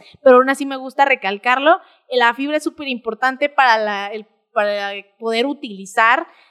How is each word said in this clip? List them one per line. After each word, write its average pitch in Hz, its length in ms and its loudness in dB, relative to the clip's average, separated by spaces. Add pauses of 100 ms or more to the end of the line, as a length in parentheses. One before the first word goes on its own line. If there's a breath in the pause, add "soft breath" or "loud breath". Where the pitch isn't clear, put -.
(220 soft breath)
pero 247 160 8
aún 262 140 4
así 277 160 -6
me 269 100 -8
gusta 262 280 -2
recalcarlo. 262 760 0 (320 soft breath)
La 233 240 2
fibra 285 220 -4
es 302 60 -6
súper 302 240 -10
importante 254 600 -4
para 254 300 2
la, 208 280 -4
el, 214 200 -12 (260)
para 208 380 -2 (260)
poder 226 300 -2
utilizar 233 800 -2 (240 soft breath)